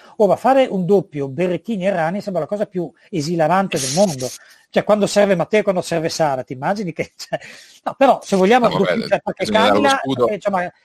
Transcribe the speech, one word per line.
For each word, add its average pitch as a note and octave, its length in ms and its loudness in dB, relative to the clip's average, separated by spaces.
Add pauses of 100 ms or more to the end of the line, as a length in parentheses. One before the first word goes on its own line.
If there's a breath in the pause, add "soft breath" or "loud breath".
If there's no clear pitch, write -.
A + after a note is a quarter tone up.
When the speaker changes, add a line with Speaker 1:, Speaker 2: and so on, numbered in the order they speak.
(180 loud breath)
Speaker 1:
Ora, F#3+ 200 4
fare C4 320 4
un F#3 160 -2
doppio D#3+ 420 0
Berrettini-Errani F3+ 920 -4
sembra E3+ 220 -4
la - 40 -8
cosa G#3 200 -4
più F3 220 -6 (200 soft breath)
esilarante E3+ 680 0
del C3 160 -4
mondo. D3 360 0 (400 loud breath)
Cioè, - 160 0
quando G3+ 220 2
serve G3+ 280 2
Matteo F3 240 0
e G3+ 40 -2
quando F3+ 180 0
serve D#3+ 260 -4
Sara, C#3 360 -2
ti - 100 -12
immagini E3+ 400 -4
che, - 240 -8
cioè, - 200 -10 (460 loud breath)
no, - 140 -8
però, B3+ 260 4
se G3 140 0
vogliamo, G#3+ 320 4
Speaker 2:
No, - 80 -2
vabbè, - 180 2
Speaker 1:
doppi-, - 140 -4
cioè, F#3+ 100 0
perché - 240 -6
Speaker 2:
bisogna G#3+ 160 0
dare A3 140 4
lo G3+ 80 2
Speaker 1:
Camila, C4+ 200 2
Speaker 2:
scudo. B2+ 260 0
Speaker 1:
eh, G#3+ 80 -2
insomma, F3+ 380 -4 (120)